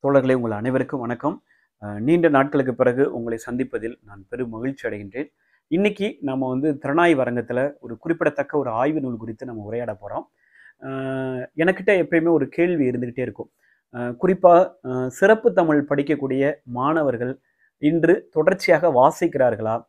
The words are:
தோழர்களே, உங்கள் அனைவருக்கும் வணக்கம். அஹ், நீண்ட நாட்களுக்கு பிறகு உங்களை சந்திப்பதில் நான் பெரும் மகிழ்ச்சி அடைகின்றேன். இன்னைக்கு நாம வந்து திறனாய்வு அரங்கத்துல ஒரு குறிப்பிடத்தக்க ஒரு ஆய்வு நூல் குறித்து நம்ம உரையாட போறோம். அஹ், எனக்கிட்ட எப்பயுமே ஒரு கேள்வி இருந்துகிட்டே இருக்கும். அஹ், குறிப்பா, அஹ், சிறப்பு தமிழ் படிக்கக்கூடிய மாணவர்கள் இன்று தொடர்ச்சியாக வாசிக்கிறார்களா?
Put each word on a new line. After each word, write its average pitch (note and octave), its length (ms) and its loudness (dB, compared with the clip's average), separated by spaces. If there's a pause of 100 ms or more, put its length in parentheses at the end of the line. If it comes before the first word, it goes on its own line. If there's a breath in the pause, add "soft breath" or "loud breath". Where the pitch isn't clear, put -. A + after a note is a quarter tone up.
தோழர்களே, C3+ 300 4
உங்கள் A#2 160 -2
அனைவருக்கும் B2+ 500 -4
வணக்கம். A#2+ 360 -4 (460)
அஹ், G#2 160 -10
நீண்ட E3 300 4
நாட்களுக்கு C3+ 460 2
பிறகு B2+ 400 2
உங்களை A#2 240 -6
சந்திப்பதில் A#2+ 640 -6
நான் G2+ 240 -20
பெரும் A#2+ 220 -8
மகிழ்ச்சி B2 380 -8
அடைகின்றேன். G#2+ 400 -10 (420)
இன்னைக்கு G3+ 500 -2
நாம C3 280 -4
வந்து C#3 300 -2
திறனாய்வு D3+ 440 2
அரங்கத்துல B2 580 -2
ஒரு A#2 180 -14
குறிப்பிடத்தக்க D#3 600 -2
ஒரு C3 120 -4
ஆய்வு C#3 300 -2
நூல் B2+ 160 -6
குறித்து A2+ 300 -12
நம்ம A2 160 -12
உரையாட A2+ 300 -6
போறோம். G#2 320 -10 (580 soft breath)
அஹ், C3 600 -6 (140)
எனக்கிட்ட F#3 420 0
எப்பயுமே E3 300 0
ஒரு E3 200 2
கேள்வி E3+ 420 0
இருந்துகிட்டே B2 300 -6
இருக்கும். A2+ 300 -8 (440)
அஹ், A#2+ 240 -6
குறிப்பா, F#3 360 6 (280)
அஹ், B2+ 240 -4
சிறப்பு G3 460 2
தமிழ் D#3 360 2
படிக்கக்கூடிய C#3+ 680 -2 (100)
மாணவர்கள் B2+ 720 -2 (480)
இன்று E3 500 2
தொடர்ச்சியாக E3 580 2
வாசிக்கிறார்களா? B2+ 840 2 (120)